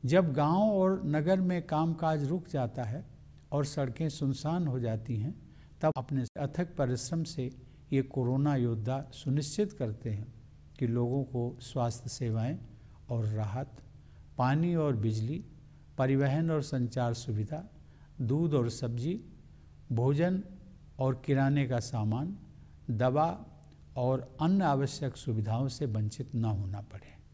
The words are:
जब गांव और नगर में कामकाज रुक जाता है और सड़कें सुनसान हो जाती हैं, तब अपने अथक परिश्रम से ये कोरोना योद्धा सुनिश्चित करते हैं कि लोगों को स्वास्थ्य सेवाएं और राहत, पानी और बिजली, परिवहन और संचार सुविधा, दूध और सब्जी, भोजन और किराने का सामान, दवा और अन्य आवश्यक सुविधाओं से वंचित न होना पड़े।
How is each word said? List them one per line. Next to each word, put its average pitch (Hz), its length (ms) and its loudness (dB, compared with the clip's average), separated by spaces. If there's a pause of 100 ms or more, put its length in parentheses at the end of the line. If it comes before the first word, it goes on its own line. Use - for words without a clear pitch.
जब 165 280 4
गांव 165 380 4
और 190 360 4
नगर 156 340 4
में 180 220 2
कामकाज 160 640 0
रुक 160 240 -2
जाता 127 340 -2
है 120 220 -6 (480)
और 143 120 2
सड़कें 143 440 -2
सुनसान 147 580 0
हो 131 140 0
जाती 113 360 -2
हैं, 120 180 -2 (480)
तब 156 140 4
अपने 131 280 -2 (140)
अथक 147 380 -4
परिश्रम 139 480 0
से 127 260 -6 (420)
ये 135 100 4
कोरोना 135 540 2
योद्धा 120 560 0
सुनिश्चित 151 600 0
करते 110 380 -4
हैं 107 240 -6 (440)
कि 131 80 2
लोगों 120 380 2
को 120 360 -4
स्वास्थ्य - 480 -4
सेवाएं 117 500 -2 (520)
और 117 140 0
राहत, 107 580 -4 (560)
पानी 151 360 4
और 151 220 2
बिजली, 110 480 0 (540)
परिवहन 139 520 4
और 156 120 2
संचार 123 520 0
सुविधा, 110 500 -4 (560)
दूध 143 340 2
और 123 160 4
सब्जी, 123 500 -2 (720)
भोजन 147 500 2 (560)
और 131 280 0
किराने 139 400 4
का 120 120 0
सामान, 120 600 -2 (520)
दवा 135 560 2 (500)
और 127 440 0
अन्य 185 240 4
आवश्यक 139 520 0
सुविधाओं 113 520 0
से 135 180 -4
वंचित 107 480 -4
न 113 100 2
होना 101 360 -2
पड़े। - 360 -16 (180)